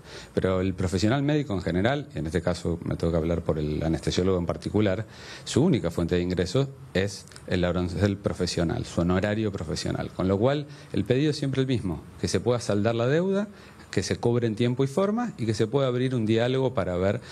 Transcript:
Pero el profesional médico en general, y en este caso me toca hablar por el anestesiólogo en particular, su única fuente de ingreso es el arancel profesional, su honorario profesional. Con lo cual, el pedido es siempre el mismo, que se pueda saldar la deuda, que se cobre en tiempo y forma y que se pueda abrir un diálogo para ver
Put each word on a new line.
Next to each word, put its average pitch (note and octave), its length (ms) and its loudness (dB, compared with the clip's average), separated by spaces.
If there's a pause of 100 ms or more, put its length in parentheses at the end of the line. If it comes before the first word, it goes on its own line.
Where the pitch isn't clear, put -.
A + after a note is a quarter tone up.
(320)
Pero F#2 300 2
el F#2+ 100 0
profesional F#2+ 500 2
médico D3 300 0
en F#2+ 80 -2
general, G2 540 0
y E2 60 -4
en D2+ 60 -4
este E2+ 140 0
caso E2+ 420 -2
me - 140 -2
toca E2+ 220 0
hablar E2 240 0
por D#2 160 -2
el D2+ 240 -2
anestesiólogo F2 560 0
en F2 80 -2
particular, G2 580 0 (400)
su - 180 2
única A2 280 4
fuente E2+ 240 0
de F2 80 2
ingreso F2+ 480 0 (240)
es F#2+ 320 -2 (220)
el F2+ 180 2
arancel F2+ 500 2
profesional, E2+ 720 -2
su - 160 -2
honorario G#2 500 2
profesional. E2+ 580 -4
Con - 160 -2
lo G2 120 4
cual, C#3+ 280 2 (280)
el G2+ 100 0
pedido C#3+ 280 2
es - 40 -4
siempre C3 240 0
el C3+ 60 2
mismo, G2 340 -2 (180)
que F#2+ 100 -2
se F#2+ 120 0
pueda A#2 200 0
saldar G#2 340 0
la A#2 140 0
deuda, F#3+ 380 2 (440)
que G2 120 0
se F#2 140 -2
cobre A#2+ 320 2
en G#2+ 80 -2
tiempo B2 260 2
y C3+ 60 2
forma G#3 500 0
y A#2 80 -2
que A2+ 80 2
se A2 140 2
pueda C3+ 180 2
abrir B2+ 300 0
un A2+ 100 0
diálogo B2 480 2
para F2+ 220 0
ver F#2+ 240 2 (120)